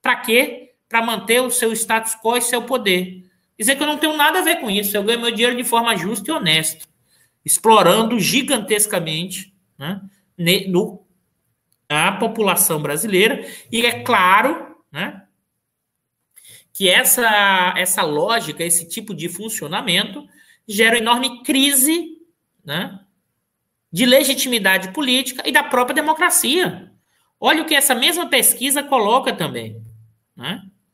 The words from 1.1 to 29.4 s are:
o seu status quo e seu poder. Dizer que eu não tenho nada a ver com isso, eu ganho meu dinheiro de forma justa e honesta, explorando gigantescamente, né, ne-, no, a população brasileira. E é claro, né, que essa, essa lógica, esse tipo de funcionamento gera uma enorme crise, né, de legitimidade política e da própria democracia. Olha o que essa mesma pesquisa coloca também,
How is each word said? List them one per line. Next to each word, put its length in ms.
o 100
seu 220
status 420
quo 220
e 40
seu 220
poder. 680
Dizer 160
que 80
eu 60
não 100
tenho 180
nada 220
a 40
ver 180
com 100
isso, 260
eu 60
ganho 180
meu 120
dinheiro 240
de 80
forma 320
justa 340
e 20
honesta, 540
explorando 760
gigantescamente, 1300
né, 240
ne-, 300
no, 360
a 240
população 680
brasileira. 640
E 120
é 200
claro, 720
né, 320
que 160
essa, 880
essa 280
lógica, 580
esse 260
tipo 240
de 160
funcionamento 960
gera 260
uma 80
enorme 400
crise, 760
né, 360
de 140
legitimidade 880
política 560
e 40
da 100
própria 320
democracia. 1000
Olha 220
o 20
que 100
essa 200
mesma 340
pesquisa 540
coloca 500
também, 480